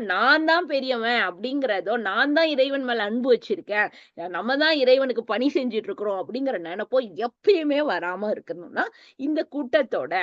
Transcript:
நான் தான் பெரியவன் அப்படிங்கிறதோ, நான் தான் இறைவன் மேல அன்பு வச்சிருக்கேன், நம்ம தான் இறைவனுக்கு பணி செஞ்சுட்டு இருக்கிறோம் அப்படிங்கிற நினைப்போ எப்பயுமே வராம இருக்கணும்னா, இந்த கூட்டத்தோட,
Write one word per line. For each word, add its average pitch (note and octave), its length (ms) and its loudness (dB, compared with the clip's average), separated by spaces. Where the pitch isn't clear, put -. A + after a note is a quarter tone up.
நான் A#3 400 4
தான் E4 220 2
பெரியவன் B3 560 0
அப்படிங்கிறதோ, G#3 760 -2
நான் A3+ 340 0
தான் D#4+ 140 4
இறைவன் C#4 380 0
மேல A#3 180 -2
அன்பு A3+ 220 -2
வச்சிருக்கேன், G#3 640 0
நம்ம A3+ 280 -2
தான் D#4 200 2
இறைவனுக்கு B3+ 480 4
பணி A3+ 220 0
செஞ்சுட்டு A#3+ 420 0
இருக்கிறோம் G3 300 -4
அப்படிங்கிற A#3 420 -4
நினைப்போ G3 380 -4
எப்பயுமே D4 680 2
வராம F#3+ 460 -2
இருக்கணும்னா, F3 540 -6
இந்த D4+ 200 -2
கூட்டத்தோட, B3 600 -2